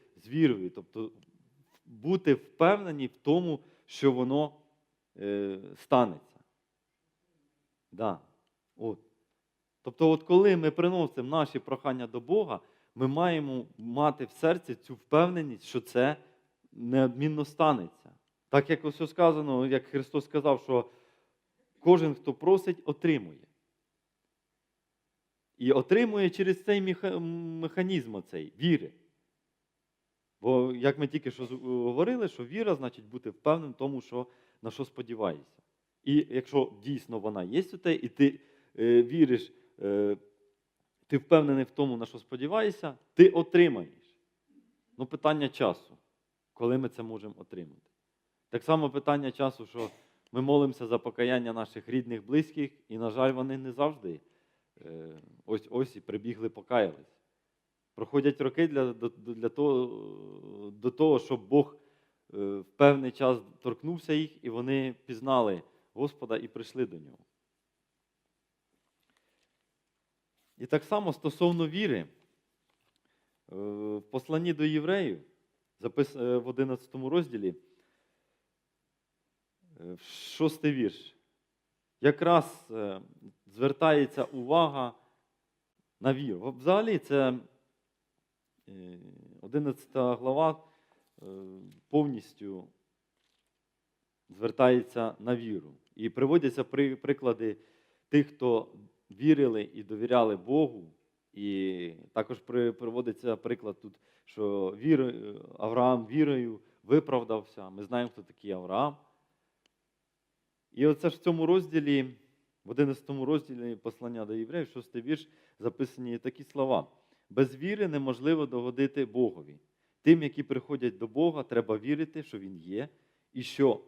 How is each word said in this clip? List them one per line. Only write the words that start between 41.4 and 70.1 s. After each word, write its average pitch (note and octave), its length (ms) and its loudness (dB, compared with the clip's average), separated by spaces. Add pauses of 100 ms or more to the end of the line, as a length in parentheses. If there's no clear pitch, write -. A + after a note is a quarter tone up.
в - 80 -6
тому, C3+ 260 -2
на A#2 80 -6
що A2+ 140 -18
сподіваєшся, D#3+ 800 -4 (160)
ти F#3 160 10
отримаєш. E3 840 2 (840)
Ну, C3 80 -6
питання D3 440 0
часу, - 480 -2 (560)
коли A#2+ 240 0
ми C3 120 -2
це - 140 -12
можемо G#2+ 340 -14
отримати. F2 520 -18 (600)
Так A#2+ 140 -6
само D#3 260 2
питання C#3 420 -2
часу, C3 340 -4
що A2+ 240 -10 (420)
ми B2 100 -2
молимося C3+ 460 2
за A#2 100 0
покаяння A#2+ 560 -2
наших A2+ 360 -10
рідних, A#2 360 -4
близьких, D3 460 -2 (180)
і, A2 80 -10
на A2+ 120 -4
жаль, C3 240 2
вони C3+ 240 -6
не C3 140 -10
завжди, A#2+ 500 -4 (600)
е, D#2+ 400 -18 (240)
ось, G#2+ 260 -6
ось B2+ 240 -4
і G2+ 60 -18
прибігли, A2 480 -8
покаялись. G#2 640 -2 (800)
Проходять C#3+ 460 -2
роки C#3+ 260 0
для, C3 260 -2
до, A2+ 160 -6
до, A#2 240 -14
для A2+ 160 -4
того, G#2 1200 -4
до G#2+ 200 -4
того, D3+ 280 4
щоб A2 280 -6
Бог, C#3 300 2 (560)
е, G#2 40 -10
в G2 280 -6
певний C#3 460 4
час B2+ 280 0 (220)
торкнувся D#3 520 -6
їх, D3+ 300 -4
і B2 60 -8
вони B2+ 460 -4 (100)
пізнали A#2 560 0 (320)
Господа A#2+ 440 -6
і A2 100 -8
прийшли A2+ 380 -6
до F2 140 -14
Нього. C#2+ 180 -20 (3500)